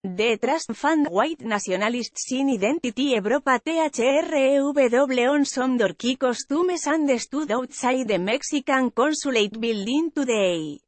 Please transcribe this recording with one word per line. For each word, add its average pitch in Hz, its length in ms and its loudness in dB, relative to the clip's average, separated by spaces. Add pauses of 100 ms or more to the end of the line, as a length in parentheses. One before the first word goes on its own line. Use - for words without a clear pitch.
The 208 360 -2
Trust 262 340 -2
Fund 294 360 2
White 226 360 -2
Nationalists 214 880 -4
in 277 160 0
Identity 254 680 0
Europa 262 460 0
T 330 200 -2
H 294 240 0
R 277 520 2
E - 20 4
W 262 680 2
on 285 180 4
some 254 320 -2
dorky 226 400 0
costumes 302 720 -2
and 302 200 0 (120)
stood 285 320 -6
outside 254 560 -2
the 196 100 0
Mexican 262 720 0
consulate 240 680 0
building 233 540 -2
today. 185 760 0